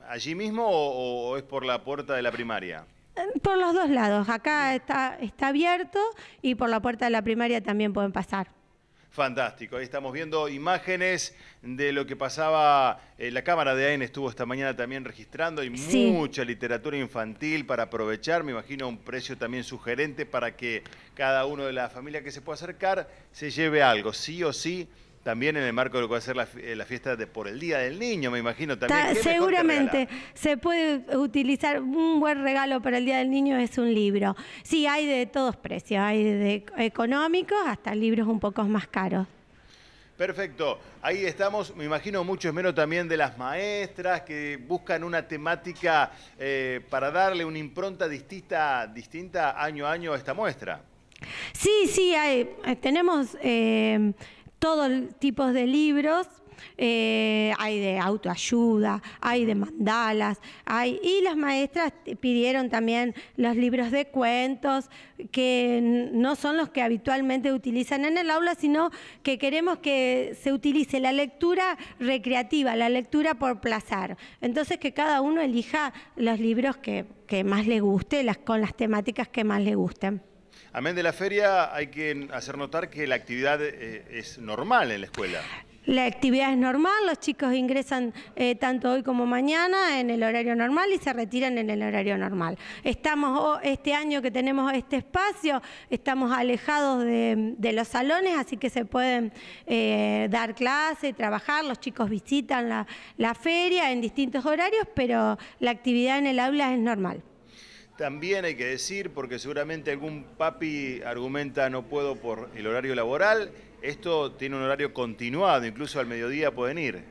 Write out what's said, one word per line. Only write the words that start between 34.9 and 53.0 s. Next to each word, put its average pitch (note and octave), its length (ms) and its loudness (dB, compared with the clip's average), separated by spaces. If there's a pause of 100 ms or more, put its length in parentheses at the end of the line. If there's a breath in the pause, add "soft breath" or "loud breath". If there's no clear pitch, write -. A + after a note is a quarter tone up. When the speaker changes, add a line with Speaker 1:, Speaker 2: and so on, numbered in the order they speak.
Speaker 2:
de B3+ 180 2
todos C4 300 0
precios. - 460 -4
Hay G#3+ 240 2
de G#3 400 2 (100)
económicos D4+ 880 2
hasta A3 300 -4
libros A3 320 2
un A3 140 0
poco G#3 220 -2
más G#3 240 2
caros. F#3+ 380 0 (920 loud breath)
Speaker 1:
Perfecto. E3 640 -2 (220 loud breath)
Ahí F#3 220 0
estamos. G3 500 -2
Me D3+ 120 -10
imagino F3 400 -2
mucho F#3 240 -2
esmero F3 240 0
también D#3+ 340 0
de E3 80 0
las C3 220 0
maestras F#3 840 -4
que D3 340 -6
buscan E3 480 -4
una E3+ 200 -2
temática, D#3+ 840 0 (260 loud breath)
eh, C3 520 -2
para C3+ 220 0
darle F3+ 340 2
una D#3+ 140 -6
impronta F3+ 500 -6
distinta, D3 800 -2
distinta D3+ 760 -4
año D3 240 -4
a D3+ 60 0
año E3+ 180 -4
a C#3 60 -2
esta C3+ 160 -6
muestra. D3 480 -4 (720 loud breath)
Speaker 2:
Sí, G#4 340 4
sí, F4+ 260 4
hay, C#4+ 360 2 (160)
eh, B3+ 100 0
tenemos... D4+ 640 2